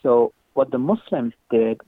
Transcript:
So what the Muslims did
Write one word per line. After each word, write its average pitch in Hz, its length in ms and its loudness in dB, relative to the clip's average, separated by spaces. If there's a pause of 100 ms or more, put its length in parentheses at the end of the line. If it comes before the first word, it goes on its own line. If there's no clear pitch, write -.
So 120 300 2 (220)
what 131 180 -2
the 131 60 -4
Muslims 123 560 -4 (160)
did 113 380 0